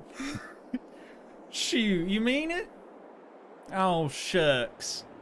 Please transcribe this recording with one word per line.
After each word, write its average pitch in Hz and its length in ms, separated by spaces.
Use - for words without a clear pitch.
<laughs> - 1300
Shoot, 202 600
you 196 100
mean 269 320
it? 349 160
Oh, 180 380
shucks. - 960